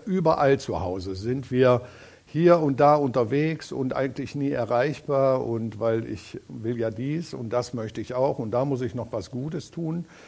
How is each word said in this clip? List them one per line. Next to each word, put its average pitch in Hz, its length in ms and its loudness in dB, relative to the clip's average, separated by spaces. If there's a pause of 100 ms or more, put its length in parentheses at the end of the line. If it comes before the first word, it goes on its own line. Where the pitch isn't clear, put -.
überall 156 540 4
zu 90 220 -4
Hause? 95 340 -4
Sind 123 360 -6
wir 123 300 6 (440)
hier 170 340 4
und 139 200 0
da 147 160 8
unterwegs 143 760 0
und 131 240 -4
eigentlich 135 400 -4
nie 143 160 -2
erreichbar 127 920 2
und 113 340 -4
weil 113 300 0
ich - 300 -10 (100)
will 120 280 -6
ja 113 120 -2
dies 139 440 -6
und 120 180 -8
das 123 220 -2
möchte 113 280 -8
ich 123 120 -10
auch 135 240 0
und 110 140 -6
da 120 140 2
muss 135 160 -2
ich 127 140 -4
noch 117 160 -8
was 107 200 -6
Gutes 147 400 -8
tun? 170 340 -6 (220)